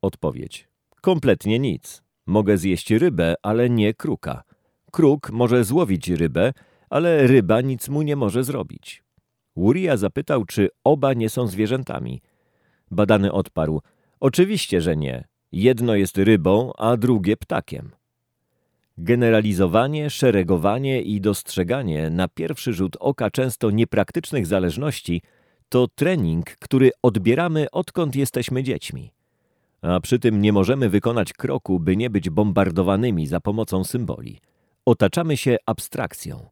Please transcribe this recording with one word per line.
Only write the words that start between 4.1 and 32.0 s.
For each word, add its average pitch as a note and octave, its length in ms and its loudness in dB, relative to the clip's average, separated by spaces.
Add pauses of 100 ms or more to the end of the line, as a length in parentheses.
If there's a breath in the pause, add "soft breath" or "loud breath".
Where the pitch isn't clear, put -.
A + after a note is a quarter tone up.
Kruk D3 400 2
może A#2+ 320 2
złowić G2+ 460 -2
rybę, E2+ 440 0 (360 soft breath)
ale D#3 380 2
ryba A#2 340 4
nic C3 280 -6
mu C#3+ 120 -2
nie D3 140 -2
może B2 280 -2
zrobić”. - 600 -10 (520)
Łuria C#3 420 2
zapytał, A2+ 480 -2
czy G2 240 0 (140)
oba C3+ 300 2
nie A2+ 160 -2
są B2 180 -4
zwierzętami. F#2+ 760 -4 (680)
Badany G2 400 4
odparł: D#2 500 -2 (380)
„Oczywiście, E3 640 0
że D#2+ 160 0
nie. C2+ 300 -6 (240)
Jedno A2+ 440 2
jest G2 220 0
rybą, G2+ 600 4
a A#2 200 0
drugie G#2+ 400 0
ptakiem”. - 540 -8 (1040)
Generalizowanie, A2 1120 2
szeregowanie G2+ 920 0
i G#2 200 -4
dostrzeganie F#2+ 880 -2
na F2 180 -2
pierwszy D3+ 460 -6
rzut F2+ 260 -4
oka B2 320 -2
często B2+ 400 -2
niepraktycznych A2+ 760 -2
zależności F#2 760 -2 (480)
to B2 260 2
trening, G2 540 -2
który C3 420 2 (100)
odbieramy, B2+ 680 0
odkąd E3 440 -4
jesteśmy B2+ 480 -4
dziećmi. - 480 -8 (680)
A F2+ 180 0
przy B2 200 0
tym G#2+ 220 2
nie G#2 120 4
możemy A2 360 2
wykonać G#2 440 0
kroku, A2+ 460 -4
by F#2 180 0
nie A#2+ 120 -2